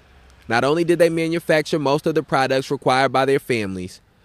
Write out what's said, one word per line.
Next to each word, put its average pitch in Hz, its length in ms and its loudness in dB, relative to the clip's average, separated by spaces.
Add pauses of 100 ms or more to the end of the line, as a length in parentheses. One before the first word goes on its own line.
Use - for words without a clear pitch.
(480)
Not 117 160 0
only 160 200 2
did 165 140 0
they 170 100 6
manufacture 165 720 -2
most 143 280 0
of 160 80 0
the 156 80 0
products 135 480 0
required 135 400 0
by 131 140 0
their 135 140 2
families, 95 640 -6 (220)